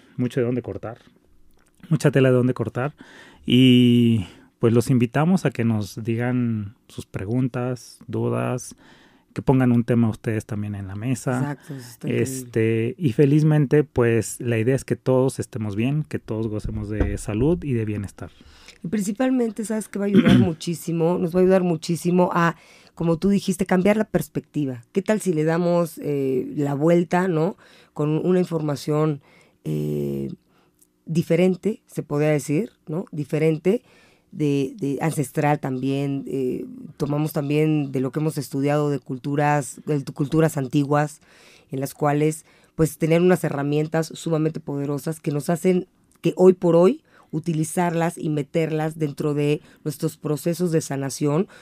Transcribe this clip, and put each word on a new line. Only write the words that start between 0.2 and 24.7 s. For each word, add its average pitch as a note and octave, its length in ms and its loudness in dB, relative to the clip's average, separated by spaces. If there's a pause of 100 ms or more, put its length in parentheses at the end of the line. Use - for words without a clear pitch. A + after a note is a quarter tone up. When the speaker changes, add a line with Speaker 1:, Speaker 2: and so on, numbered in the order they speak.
Speaker 1:
de A#2 80 0
dónde B2 160 -2
cortar, G#2 340 -10 (920)
mucha D3+ 200 2
tela C3 220 6
de B2+ 40 6
dónde B2 200 2
cortar, A#2+ 400 -4 (500)
y A#2+ 800 6 (320)
pues A2+ 160 4
los A#2 160 2
invitamos C#3+ 560 2
a C3 60 2
que A2+ 140 -4
nos G#2+ 380 -2
digan A#2 720 -2 (100)
sus - 180 -14
preguntas, B2 1000 -6
dudas, A#2+ 680 -4 (580)
que - 80 -8
pongan C3 300 4
un A#2+ 120 4
tema A#2 260 2
ustedes A2 360 -4
también G#2 300 -8
en G2 100 -10
la G2 100 -12
mesa. B2 440 -4
Speaker 2:
Exacto, C#3+ 340 -6
eso B2 160 -14
está - 180 -12
increíble. A#2 160 0
Speaker 1:
Este, A#2 760 -2
y D3+ 140 0
felizmente, D3+ 680 4
pues, A#2 560 0
la A#2 200 0
idea B2 160 2
es B2+ 100 -6
que B2 100 -2
todos C3 440 2
estemos G#2+ 360 -6
bien, C#3 280 0
que A#2 160 -8
todos A2+ 300 -6
gocemos G#2+ 380 -6
de G2+ 300 -4
salud C#3+ 460 0
y C#3+ 100 -4
de A2+ 100 -2
bienestar. G2+ 460 -8 (540)
Speaker 2:
Y E3 60 -8
principalmente, A3+ 760 -2
¿sabes A3 240 -6
qué - 80 -10
va G3+ 80 -2
a - 20 -2
ayudar - 300 6
<clears throat> - 0 -
muchísimo? E3 800 0
Nos F3 180 -2
va F3+ 40 4
a - 20 6
ayudar F#3 220 4
muchísimo F3 680 2
a, E3+ 240 2 (380)
como E3 240 0
tú F#3+ 120 0
dijiste, G3 360 0
cambiar F#3+ 320 2
la G#3+ 80 0
perspectiva. C#3 840 -4